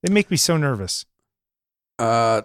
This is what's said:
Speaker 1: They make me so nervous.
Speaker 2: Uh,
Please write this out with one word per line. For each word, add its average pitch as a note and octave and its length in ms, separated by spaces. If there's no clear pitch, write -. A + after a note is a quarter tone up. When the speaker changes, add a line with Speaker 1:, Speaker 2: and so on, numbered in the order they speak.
Speaker 1:
They F#3 100
make G#3 180
me F3+ 60
so E3 200
nervous. B2+ 500
Speaker 2:
Uh, A2+ 460